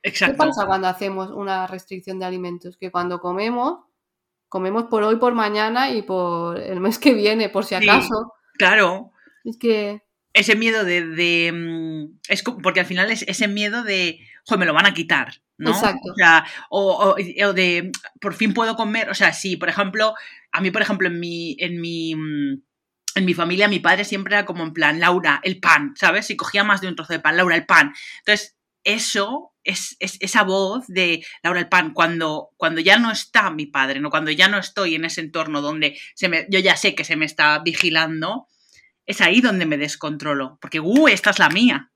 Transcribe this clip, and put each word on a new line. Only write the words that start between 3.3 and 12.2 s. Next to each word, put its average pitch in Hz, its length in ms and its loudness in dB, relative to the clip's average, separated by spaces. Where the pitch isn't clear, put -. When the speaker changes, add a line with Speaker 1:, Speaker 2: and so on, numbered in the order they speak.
Speaker 2:
comemos 196 360 -2
por 220 180 0
hoy, 220 140 2
por 240 180 2
mañana 220 560 0
y 220 120 -2
por 175 560 -2
el 185 200 -6
mes 214 200 0
que 277 140 -2
viene, 214 360 0
por 190 160 -4
si 196 100 -6
Speaker 1:
Sí, 190 120 -2
Speaker 2:
acaso. 220 460 0
Speaker 1:
claro. 190 540 2
Speaker 2:
Es 226 140 -10
que 208 440 -2
Speaker 1:
Ese 214 220 4
miedo 226 300 0
de, 175 220 0
de, 170 440 0
mm, 165 680 -8